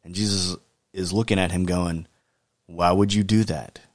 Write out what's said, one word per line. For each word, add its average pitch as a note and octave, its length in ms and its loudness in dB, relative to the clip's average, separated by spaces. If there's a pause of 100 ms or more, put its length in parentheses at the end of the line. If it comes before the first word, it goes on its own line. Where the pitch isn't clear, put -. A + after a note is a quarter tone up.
and F2 100 -16
Jesus F#2+ 400 -2 (380)
is F#2 200 -6
looking G#2+ 280 2
at F2+ 100 0
him F2+ 140 0
going, F2 420 -2 (600)
"Why F2 260 2
would G2+ 200 4
you G#2 120 2
do A2 200 4
that? - 360 -8 (140)